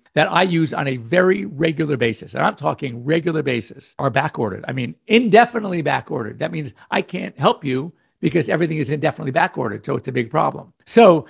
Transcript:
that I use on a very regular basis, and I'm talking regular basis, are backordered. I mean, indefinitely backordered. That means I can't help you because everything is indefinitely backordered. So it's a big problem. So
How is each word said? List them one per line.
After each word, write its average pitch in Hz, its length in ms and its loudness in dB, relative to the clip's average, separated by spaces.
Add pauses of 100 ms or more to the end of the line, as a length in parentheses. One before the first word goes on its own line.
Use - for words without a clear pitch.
(140)
that 165 180 2
I 170 100 4
use 165 320 2
on 147 140 -2
a 131 80 -4
very 185 480 2
regular 151 520 -2
basis, 117 380 -4
and 135 80 -2
I'm 208 140 0
talking 131 480 -6
regular 160 380 -2
basis, 127 560 -6
are 139 120 0
backordered. 117 560 -2
I 131 60 -6
mean, 127 240 -6 (100)
indefinitely 214 760 4
backordered. 123 560 -4
That 156 120 -4
means 151 240 -8 (160)
I - 120 0
can't 190 360 -10
help 175 260 2
you 135 280 -4 (280)
because 165 280 0
everything 160 300 -2
is 139 120 -4
indefinitely 151 420 -2
backordered. 139 540 -2
So 139 100 -4
it's 127 120 -8
a 131 40 -10
big 123 180 -2
problem. 143 420 -2 (140)
So 180 440 6